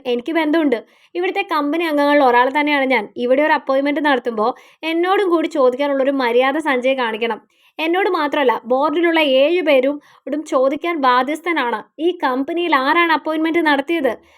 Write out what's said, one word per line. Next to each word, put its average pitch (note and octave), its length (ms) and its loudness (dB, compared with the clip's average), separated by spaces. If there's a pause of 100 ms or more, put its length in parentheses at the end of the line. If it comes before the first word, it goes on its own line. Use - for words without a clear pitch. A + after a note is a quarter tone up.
എനിക്ക് A#3+ 280 -4
ബന്ധമുണ്ട്. D4+ 460 0 (360)
ഇവിടുത്തെ F#4 360 -4
കമ്പനി D4+ 320 -2
അംഗങ്ങളിൽ D4 400 2
ഒരാൾ B3 260 4
തന്നെയാണ് D4 360 0
ഞാൻ. B3 180 0 (140)
ഇവിടെ B3+ 240 0
ഒരു D#4 120 2
അപ്പോയിന്റ്മെന്റ് C#4+ 480 -2
നടത്തുമ്പോൾ A#3+ 500 0 (320)
എന്നോടും F4+ 460 0
കൂടി E4 180 0
ചോദിക്കാനുള്ളൊരു C4+ 640 0
മര്യാദ C4 460 0
സഞ്ജയ് C4+ 380 0
കാണിക്കണം. A3+ 460 -4 (380)
എന്നോട് F4 300 0
മാത്രമല്ല, D4 440 0 (120)
ബോർഡിലുള്ള D#4 560 0 (140)
ഏഴ് D#4 260 2
പേരോടും C#4+ 840 -2
ചോദിക്കാൻ D4 560 -2
ബാധ്യസ്ഥനാണ്. C4 800 0 (200)
ഈ D#4+ 100 0 (140)
കമ്പനിയിൽ D#4 520 0
ആരാണ് D#4+ 380 2
അപ്പോയിന്റ്മെന്റ് D#4+ 460 -2
നടത്തിയത്? C#4+ 540 0 (240)